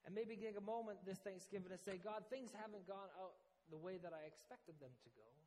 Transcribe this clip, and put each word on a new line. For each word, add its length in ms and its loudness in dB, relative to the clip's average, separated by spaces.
And 80 -2
maybe 240 2
take 160 2
a 80 2
moment 400 4
this 160 2
Thanksgiving 480 0
to 80 0
say, 240 2
"God, 320 2
things 240 0
haven't 320 -2
gone 320 0
out 160 -2
the 80 -4
way 240 0
that 160 -2
I 80 -2
expected 560 -10
them 240 -8
to 80 -14
go. 160 -18